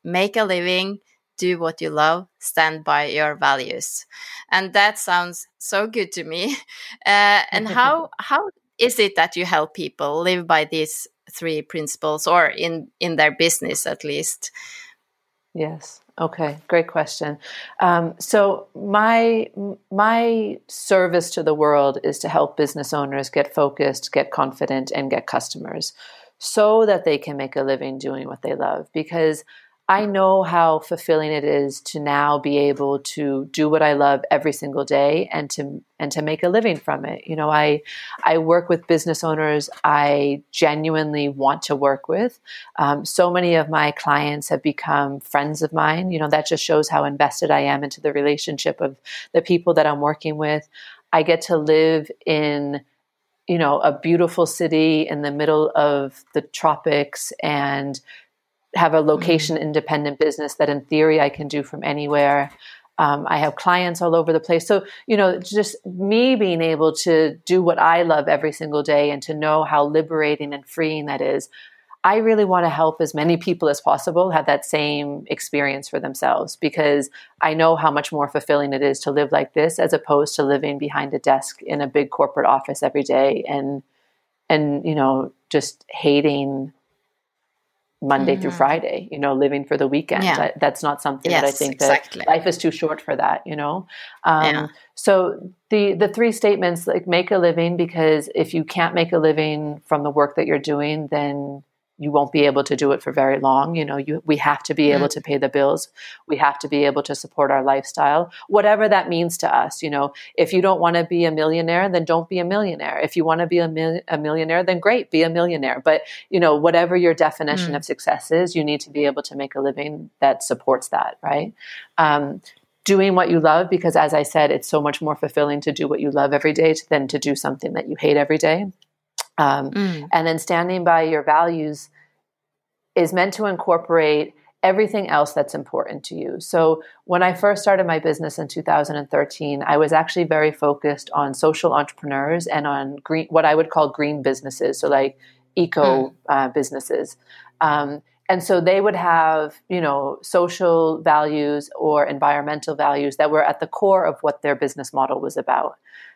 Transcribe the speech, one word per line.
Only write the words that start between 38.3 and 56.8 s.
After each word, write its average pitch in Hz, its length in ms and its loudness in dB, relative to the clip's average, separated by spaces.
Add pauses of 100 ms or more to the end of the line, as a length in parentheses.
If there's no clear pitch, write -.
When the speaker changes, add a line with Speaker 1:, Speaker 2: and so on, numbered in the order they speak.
Speaker 2:
work 170 300 2
with 170 200 0
business 165 360 0
owners 156 460 -2 (160)
I 143 640 2
genuinely 156 800 0
want 139 340 0
to 147 140 -4
work 139 320 0
with. 214 280 -2 (400)
Um, 143 280 0
so 175 260 2
many 175 240 2
of 156 140 2
my 151 220 2
clients 147 580 -2
have 151 120 -2
become 143 600 -2
friends 151 400 -2
of 156 100 -2
mine. 160 400 0
You 160 80 -2
know, 151 120 -2
that 151 160 2
just 156 180 -2
shows 151 240 2
how 147 160 2
invested 143 440 0
I 143 120 2
am 143 240 0
into 143 160 -12
the 147 100 -2
relationship 147 680 -2
of 139 160 -4 (360)
the 165 80 4
people 170 340 2
that 156 120 4
I'm 143 140 -2
working 151 340 -2
with. 151 320 -2 (460)
I 160 100 4
get 165 200 2
to 175 120 0
live 156 560 2 (140)
in, 147 560 -2 (680)
you 175 100 0
know, 147 220 2
a 147 180 2
beautiful 170 500 2
city 160 600 0
in 147 140 -6
the 143 100 -4
middle 151 440 0
of 143 580 0
the 147 80 -2
tropics 147 880 -2 (100)